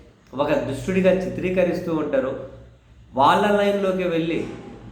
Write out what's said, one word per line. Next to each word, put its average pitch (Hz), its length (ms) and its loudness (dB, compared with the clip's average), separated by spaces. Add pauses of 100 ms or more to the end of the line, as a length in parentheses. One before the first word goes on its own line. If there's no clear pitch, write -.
(340)
ఒక 143 180 0
దుష్టుడిగా 185 600 2
చిత్రీకరిస్తూ 170 840 0
ఉంటారో, 139 420 -2 (760)
వాళ్ళ 180 360 4
లైన్లోకి 196 580 0
వెళ్ళి 165 380 -2 (460)